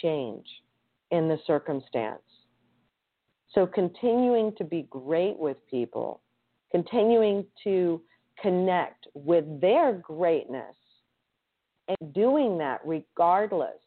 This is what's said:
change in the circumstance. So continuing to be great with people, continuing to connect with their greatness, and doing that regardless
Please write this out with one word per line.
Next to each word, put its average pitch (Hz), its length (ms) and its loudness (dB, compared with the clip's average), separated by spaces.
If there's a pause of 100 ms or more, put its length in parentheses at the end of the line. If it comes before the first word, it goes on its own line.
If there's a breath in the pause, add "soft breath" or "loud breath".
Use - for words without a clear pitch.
change 143 440 -4 (680)
in 160 180 2
the 156 80 0 (100)
circumstance. 135 720 -4 (1400)
So 190 100 6
continuing 226 920 0
to 185 80 -6
be 156 240 -6
great 160 500 -2
with 143 160 -2 (160)
people, 117 480 -6 (540)
continuing 208 720 2 (180)
to 180 380 0 (400 soft breath)
connect 180 720 0
with 147 320 2 (160)
their 247 320 4
greatness, 160 840 -4 (1120)
and 165 260 -6
doing 226 460 2
that 135 260 -4
regardless 170 1000 0